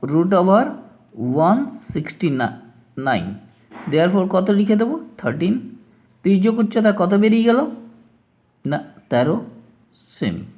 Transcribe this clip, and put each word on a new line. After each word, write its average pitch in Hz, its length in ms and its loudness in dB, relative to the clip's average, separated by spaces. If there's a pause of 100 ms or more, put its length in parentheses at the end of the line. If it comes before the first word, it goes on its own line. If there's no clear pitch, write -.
(120)
Root 170 180 2 (100)
over 196 240 4 (840)
one 226 120 2 (320)
sixty 165 360 -4 (760)
nine। 113 240 -2 (640)
Therefore 185 420 2
কত 185 120 2 (120)
লিখে 208 220 2
দেবো? 240 140 -2 (260)
থার্টিন। 165 340 -2 (680)
তির্যক 196 400 2
উচ্চতা 214 280 2 (100)
কত 180 120 2 (100)
বেরিয়ে 220 260 4
গেল? 240 100 4 (1120)
না, 147 80 -2 (320)
তেরো 135 260 2 (800)
সেমি। 95 280 -6 (140)